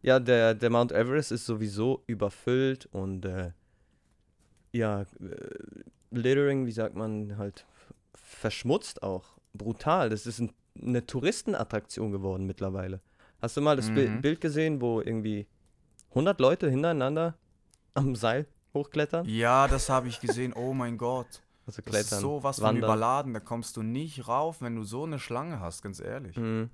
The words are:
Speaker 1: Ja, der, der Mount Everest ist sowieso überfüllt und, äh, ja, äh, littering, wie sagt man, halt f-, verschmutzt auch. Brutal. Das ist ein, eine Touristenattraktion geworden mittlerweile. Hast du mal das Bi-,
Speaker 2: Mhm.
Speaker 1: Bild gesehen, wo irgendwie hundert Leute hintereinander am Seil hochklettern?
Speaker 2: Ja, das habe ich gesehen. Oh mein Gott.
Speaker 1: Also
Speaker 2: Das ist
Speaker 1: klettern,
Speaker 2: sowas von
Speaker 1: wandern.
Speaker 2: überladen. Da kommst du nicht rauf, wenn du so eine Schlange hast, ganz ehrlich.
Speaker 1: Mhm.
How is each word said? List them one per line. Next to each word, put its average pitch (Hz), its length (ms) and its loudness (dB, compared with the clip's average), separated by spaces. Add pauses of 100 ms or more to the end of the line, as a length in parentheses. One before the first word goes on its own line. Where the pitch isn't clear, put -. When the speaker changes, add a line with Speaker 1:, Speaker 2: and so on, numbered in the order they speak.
Speaker 1:
Ja, 131 140 8
der, 117 340 6
der 113 160 2
Mount 120 220 4
Everest 123 400 2
ist 117 140 -6
sowieso 110 600 -2
überfüllt 123 800 0
und, 95 380 -6
äh, 92 260 -4 (1200)
ja, 107 300 0
äh, 98 40 -6 (1040)
littering, 135 520 2
wie 120 80 -2
sagt 110 220 -4
man, 107 420 -6
halt 101 380 -10
f-, - 180 -20 (220)
verschmutzt - 880 -4
auch. 92 340 -6 (160)
Brutal. 117 560 0
Das 107 180 -4
ist 117 120 -8
ein, 120 140 -2 (280)
eine 123 260 -2
Touristenattraktion 117 1040 -2
geworden 95 340 -2
mittlerweile. 95 540 -6 (420)
Hast 117 140 -4
du 147 40 0
mal 151 160 6
das 110 140 0
Bi-, 120 180 4
Speaker 2:
Mhm. 110 140 -2
Speaker 1:
Bild 151 180 2
gesehen, 156 400 0
wo 117 200 2
irgendwie 107 480 -4 (640)
hundert 165 260 2
Leute 143 300 6
hintereinander 156 680 0 (580)
am 135 200 2
Seil 117 320 0 (280)
hochklettern? 151 520 0
Speaker 2:
Ja, 120 400 6
das 135 220 2
habe 131 180 2
ich 117 140 -8
gesehen. 120 340 0
Oh 123 180 -2
mein 120 260 -2
Gott. 120 440 -4 (240)
Speaker 1:
Also - 160 -12
Speaker 2:
Das - 40 -14
ist - 40 -10 (180)
Speaker 1:
klettern, 101 120 0
Speaker 2:
sowas 139 380 -2
von 107 80 2
Speaker 1:
wandern. 123 180 4
Speaker 2:
überladen. 117 500 2
Da 107 60 -6
kommst - 360 -8
du 113 60 -6
nicht 131 460 -6
rauf, 151 340 -2
wenn 117 140 -6
du 110 80 -6
so 113 200 -8
eine 156 140 -6
Schlange 135 400 -6
hast, - 240 -10
ganz 98 160 -10
ehrlich. 113 380 -10
Speaker 1:
Mhm. 113 360 -2